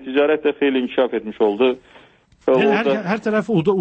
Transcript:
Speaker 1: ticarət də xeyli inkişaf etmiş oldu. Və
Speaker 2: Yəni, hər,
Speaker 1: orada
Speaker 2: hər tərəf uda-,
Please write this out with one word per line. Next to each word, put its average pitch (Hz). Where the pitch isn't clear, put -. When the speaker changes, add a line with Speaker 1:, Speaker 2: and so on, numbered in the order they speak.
Speaker 1:
ticarət 147
də 147
xeyli 131
inkişaf 123
etmiş 107
oldu. 113
Və -
Speaker 2:
Yəni, -
hər, 226
Speaker 1:
orada 202
Speaker 2:
hər -
tərəf 214
uda-, 180